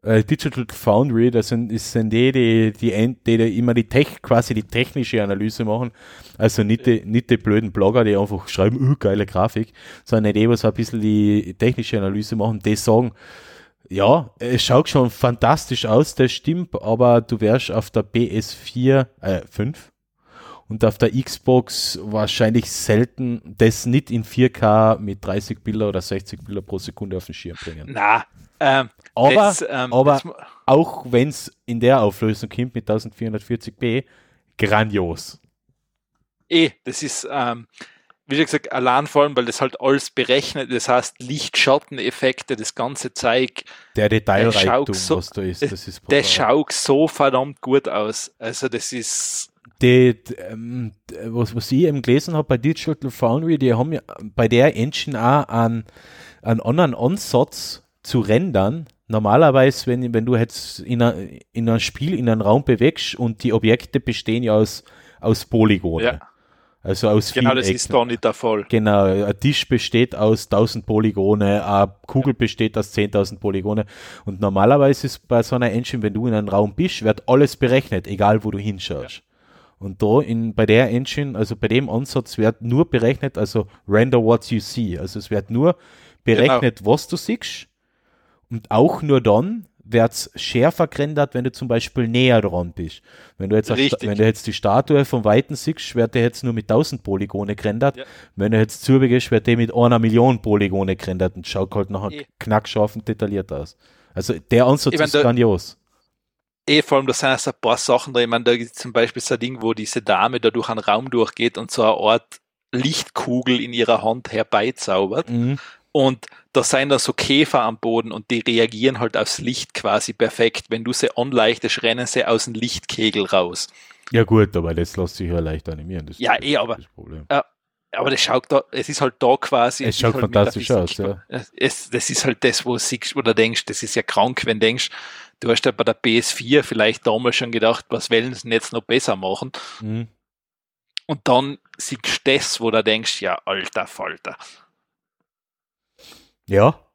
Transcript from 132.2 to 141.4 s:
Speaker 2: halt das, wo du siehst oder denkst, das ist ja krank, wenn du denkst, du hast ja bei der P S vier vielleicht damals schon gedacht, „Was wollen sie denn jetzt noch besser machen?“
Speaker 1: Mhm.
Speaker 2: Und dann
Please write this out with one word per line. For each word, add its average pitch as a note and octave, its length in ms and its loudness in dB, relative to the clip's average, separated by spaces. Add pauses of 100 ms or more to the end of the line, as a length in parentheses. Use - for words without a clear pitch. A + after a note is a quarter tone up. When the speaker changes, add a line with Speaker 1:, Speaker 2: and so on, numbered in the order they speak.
Speaker 2:
halt B2 180 -2
das, B2 220 2
wo B2 80 -2
du A2+ 60 -4
siehst - 380 -6
oder A#2 180 0
denkst, A2+ 320 0
das - 160 -8
ist A2 120 -8
ja A2 80 0
krank, - 440 -2
wenn A2 140 -2
du A2 60 4
denkst, A#2+ 220 -2 (520)
du A2 100 -4
hast A#2 160 0
ja B2+ 60 2
bei A#2 120 -4
der A2 80 0
P A2+ 240 0
S - 160 0
vier B2+ 320 0
vielleicht A2 420 0
damals A#2+ 300 0
schon A#2+ 160 -4
gedacht, A2+ 380 2
„Was - 200 -6
wollen A#2+ 220 0
sie A#2 100 -14
denn A#2 100 -6
jetzt A2+ 200 -2
noch A#2 100 -6
besser A#2 340 0
machen?“ F#2+ 360 -6 (300)
Speaker 1:
Mhm. A2+ 260 -8 (960)
Speaker 2:
Und D3 180 -8
dann C3+ 340 0 (180)